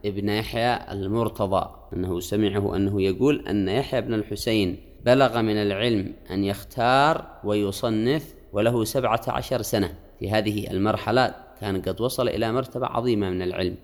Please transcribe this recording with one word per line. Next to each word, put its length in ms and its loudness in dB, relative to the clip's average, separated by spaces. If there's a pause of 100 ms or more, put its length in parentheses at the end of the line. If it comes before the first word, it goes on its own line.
بن 240 -2
يحيى 640 0
المرتضى 760 0 (240)
أنه 260 -2
سمعه 560 0
أنه 260 2
يقول 460 2
أن 220 0
يحيى 320 0
بن 120 -4
الحسين 640 0 (280)
بلغ 360 4
من 140 2
العلم 580 0 (180)
أن 120 0
يختار 840 2 (160)
ويصنف 880 0 (200)
وله 300 2
سبعة 440 0
عشر 340 -2
سنة. 320 0 (260)
في 100 -4
هذه 420 0
المرحلة 640 0 (260)
كان 200 -2
قد 200 -4
وصل 280 0
إلى 220 -2
مرتبة 360 -4
عظيمة 420 0
من 120 -2
العلم. 420 -2